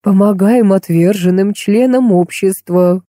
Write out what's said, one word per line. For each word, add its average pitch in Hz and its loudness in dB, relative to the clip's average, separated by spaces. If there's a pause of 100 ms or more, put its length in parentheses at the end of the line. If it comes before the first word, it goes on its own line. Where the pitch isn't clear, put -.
Помогаем 202 2
отверженным 185 0
членам 247 0
общества 180 -2 (100)